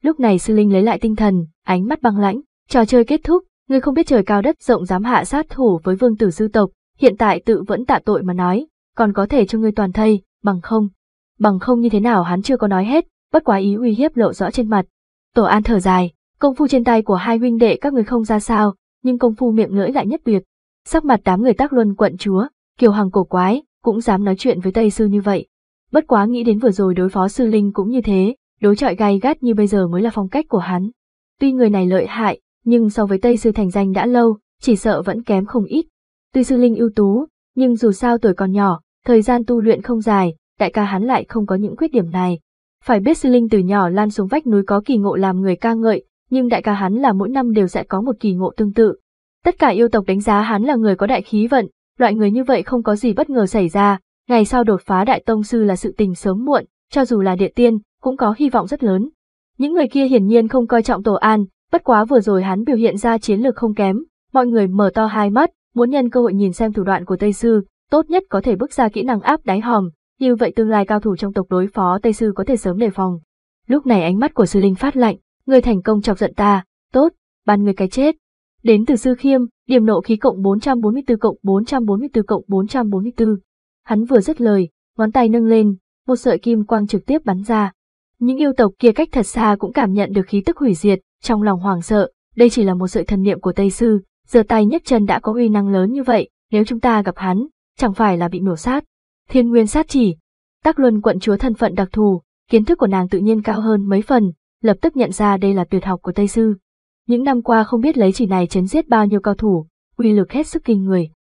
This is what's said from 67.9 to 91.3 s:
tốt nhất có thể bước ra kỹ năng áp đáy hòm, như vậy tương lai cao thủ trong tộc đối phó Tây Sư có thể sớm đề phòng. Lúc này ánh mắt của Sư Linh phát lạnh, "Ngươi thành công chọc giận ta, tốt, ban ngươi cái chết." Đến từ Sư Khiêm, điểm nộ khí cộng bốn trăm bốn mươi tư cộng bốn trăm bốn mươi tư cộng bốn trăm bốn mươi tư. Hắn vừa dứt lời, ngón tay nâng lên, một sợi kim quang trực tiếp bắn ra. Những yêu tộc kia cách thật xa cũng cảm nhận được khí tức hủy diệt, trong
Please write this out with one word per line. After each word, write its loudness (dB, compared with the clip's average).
tốt 0
nhất 0
có -2
thể 0
bước -6
ra 0
kỹ -4
năng -2
áp -2
đáy -2
hòm, -2
như 2
vậy -2
tương 0
lai 2
cao -2
thủ -2
trong -8
tộc -4
đối 0
phó -2
Tây 0
Sư -2
có -4
thể 0
sớm -4
đề 0
phòng. -4
Lúc 0
này 4
ánh 0
mắt -2
của 2
Sư 0
Linh 2
phát -4
lạnh, 0
"Ngươi 6
thành -2
công 0
chọc -2
giận -4
ta, 0
tốt, 2
ban 2
ngươi 0
cái -2
chết." 0
Đến 4
từ 2
Sư 0
Khiêm, 2
điểm 4
nộ 2
khí -2
cộng 0
bốn 0
trăm -2
bốn 0
mươi -4
tư 2
cộng -2
bốn 0
trăm -4
bốn -2
mươi -8
tư 0
cộng -4
bốn -2
trăm -4
bốn -4
mươi -6
tư. 0
Hắn -2
vừa 4
dứt -6
lời, 2
ngón -2
tay 2
nâng 2
lên, 4
một 0
sợi 0
kim 0
quang 0
trực -4
tiếp -2
bắn -2
ra. -2
Những -2
yêu 0
tộc 2
kia 6
cách -2
thật -2
xa 0
cũng -6
cảm 0
nhận -2
được 0
khí -2
tức -2
hủy 0
diệt, 0
trong -2